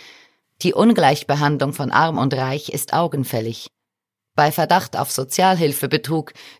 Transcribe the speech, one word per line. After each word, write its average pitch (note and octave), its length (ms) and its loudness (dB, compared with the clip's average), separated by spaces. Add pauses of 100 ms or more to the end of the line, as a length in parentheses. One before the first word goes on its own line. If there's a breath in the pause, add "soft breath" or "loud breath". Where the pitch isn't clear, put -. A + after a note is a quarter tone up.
(640 loud breath)
Die E3+ 100 2
Ungleichbehandlung D3 1000 2
von C3+ 180 -4
Arm D#3+ 260 2
und C3 160 0
Reich C3 360 -4
ist - 240 -6
augenfällig. B2+ 720 -4 (680)
Bei D3 180 2
Verdacht F3 460 0
auf - 140 -4
Sozialhilfebetrug D#3 1200 -2 (260 loud breath)